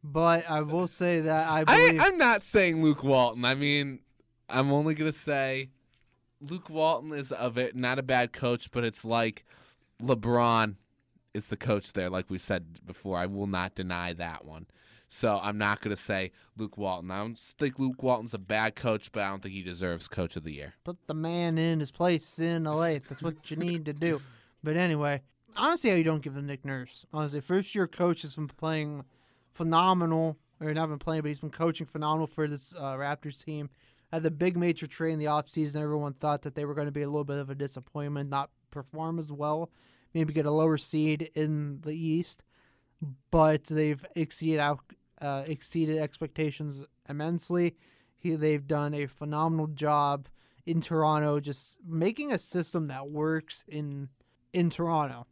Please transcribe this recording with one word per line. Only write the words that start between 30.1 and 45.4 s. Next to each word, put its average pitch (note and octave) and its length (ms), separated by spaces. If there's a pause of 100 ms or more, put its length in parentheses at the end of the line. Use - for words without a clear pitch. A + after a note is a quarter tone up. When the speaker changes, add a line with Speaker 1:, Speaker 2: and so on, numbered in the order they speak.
Speaker 1:
or D3+ 140
not D#3+ 140
been D3+ 100
playing, D#3+ 240
but D3 60
he's D3 120
been D3+ 100
coaching E3 360
phenomenal D#3 400
for D#3 200
this, D3 300
uh, C3+ 180
Raptors C#3+ 500
team. D3+ 260 (420)
Had E3 100
the D#3+ 80
big E3+ 260
major E3+ 300
trade D#3+ 260
in D#3 60
the D3+ 80
offseason. D3+ 500
Everyone D3 360
thought D3 300
that C#3+ 120
they D3 100
were D3 100
gonna D3 160
be D3 120
a C#3+ 60
little D3 160
bit C#3+ 140
of C3+ 120
a C#3 40
disappointment, C#3+ 760
not C#3 200 (200)
perform D#3+ 480
as D3+ 140
well, D3+ 380 (440)
maybe D#3 180
get D3+ 140
a D3 40
lower D#3 260
seed D#3 580
in D3 460
the D3+ 140
East. E3 480 (880)
But D#3 340
they've D3+ 400 (100)
exceeded D#3+ 460
out, D3 200 (400)
uh, C#3 260